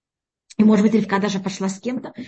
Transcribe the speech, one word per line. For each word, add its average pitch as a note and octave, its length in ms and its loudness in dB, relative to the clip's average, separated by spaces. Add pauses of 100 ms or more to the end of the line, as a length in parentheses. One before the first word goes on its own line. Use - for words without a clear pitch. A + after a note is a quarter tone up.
(580)
И, G#3+ 60 4
может G#3+ 220 6
быть, A3 100 2
Ривка G3+ 240 0
даже G3 200 -4
пошла F#3+ 300 -6
с F#3+ 100 -10
кем-то. B3 340 -10 (140)